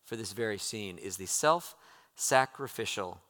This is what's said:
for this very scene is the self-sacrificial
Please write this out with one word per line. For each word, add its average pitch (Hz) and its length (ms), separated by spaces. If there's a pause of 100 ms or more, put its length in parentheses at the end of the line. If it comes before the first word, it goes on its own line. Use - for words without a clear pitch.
for - 100
this 110 180
very 110 260
scene 98 400
is 92 180
the 95 100
self-sacrificial - 2000